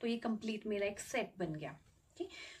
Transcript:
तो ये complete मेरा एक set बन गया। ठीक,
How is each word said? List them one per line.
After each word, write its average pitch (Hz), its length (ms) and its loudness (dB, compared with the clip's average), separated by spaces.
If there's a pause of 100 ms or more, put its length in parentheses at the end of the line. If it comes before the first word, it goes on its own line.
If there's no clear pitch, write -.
तो 233 60 2
ये 233 100 4
complete 220 480 0
मेरा 202 220 4
एक 202 120 -2
set - 380 0
बन 160 160 2
गया। 151 260 -6 (380)
ठीक, 359 120 -2 (300)